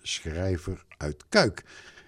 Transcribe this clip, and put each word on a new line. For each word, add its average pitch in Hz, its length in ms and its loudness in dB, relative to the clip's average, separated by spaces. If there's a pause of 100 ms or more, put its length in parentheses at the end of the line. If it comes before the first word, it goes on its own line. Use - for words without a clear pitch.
schrijver 87 840 -4 (120)
uit 76 320 -6
Kuik. 151 360 4 (440)